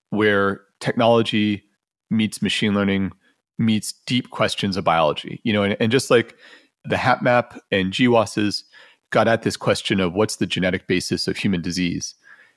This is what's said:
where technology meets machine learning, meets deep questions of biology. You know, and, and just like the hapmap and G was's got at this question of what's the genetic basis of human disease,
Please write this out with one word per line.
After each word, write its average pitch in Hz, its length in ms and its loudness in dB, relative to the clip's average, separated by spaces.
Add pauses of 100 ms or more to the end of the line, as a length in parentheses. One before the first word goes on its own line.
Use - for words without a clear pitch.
where 101 540 2 (180)
technology 113 840 2 (460)
meets 110 300 -2
machine 104 340 0
learning, 98 380 0 (460)
meets 110 340 0 (140)
deep 127 240 -2
questions 98 460 -2
of 95 80 -4
biology. 80 600 0
You 113 80 0
know, 104 120 0
and, 101 160 -2
and 113 120 0
just 131 180 0
like 120 240 2 (500)
the 104 120 -2
hapmap 123 640 0 (120)
and 95 220 -2
G 127 160 2
was's 107 560 0 (460)
got 110 180 4
at 113 140 2
this - 140 -2
question 101 440 -2
of 90 140 0
what's 107 220 0
the 101 100 -2
genetic 92 400 -2
basis 90 420 -2
of 78 80 -4
human 95 240 0
disease, 87 540 -4 (420)